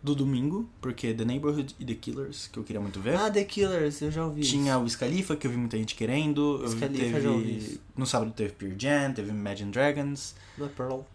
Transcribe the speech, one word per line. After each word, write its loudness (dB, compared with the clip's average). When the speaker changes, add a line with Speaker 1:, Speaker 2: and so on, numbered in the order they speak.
Speaker 1:
do 2
domingo, 2
porque -2
The 0
Neighborhood 0
e -8
The -2
Killers, -8
que -12
eu -6
queria -6
muito -6
ver. 2
Speaker 2:
Ah, 4
The 4
Killers, 2
eu 0
já -2
ouvi -2
Speaker 1:
Tinha 4
Speaker 2:
isso. 6
Speaker 1:
o 2
Wiz 0
Khalifa, 0
que -6
eu 2
vi 0
muita 0
gente -2
querendo. 2
Eu -4
Speaker 2:
Wiz -2
Speaker 1:
vi, -2
Speaker 2:
Khalifa, 0
Speaker 1:
teve, 2
Speaker 2:
já 4
ouvi 2
isso. -8
Speaker 1:
no 0
sábado 0
teve -2
Pearl -8
Jam, 2
teve -4
Imagine -4
Dragons. 0
Speaker 2:
Não -6
é -6
Pearl? -4